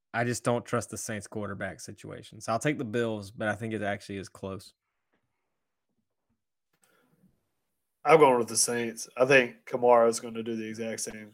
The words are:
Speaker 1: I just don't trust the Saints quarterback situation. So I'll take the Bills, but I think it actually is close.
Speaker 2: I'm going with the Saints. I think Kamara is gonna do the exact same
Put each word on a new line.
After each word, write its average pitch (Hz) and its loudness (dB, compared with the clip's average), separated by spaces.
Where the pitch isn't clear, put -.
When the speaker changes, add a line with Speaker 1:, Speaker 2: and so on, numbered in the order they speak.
Speaker 1:
I 117 -2
just 120 -4
don't 120 0
trust 117 -4
the 107 -12
Saints 104 -10
quarterback 101 -10
situation. 107 -18
So 113 -6
I'll 117 0
take 147 -2
the 139 -6
Bills, 110 -4
but 110 -6
I 104 0
think 110 -8
it 107 -6
actually 101 -6
is 90 -12
close. 95 -12
Speaker 2:
I'm 151 8
going 135 8
with 113 0
the 113 -8
Saints. 117 -2
I 123 4
think 131 4
Kamara 120 6
is 113 0
gonna 113 -8
do 113 -6
the 110 -8
exact 110 -8
same 107 -12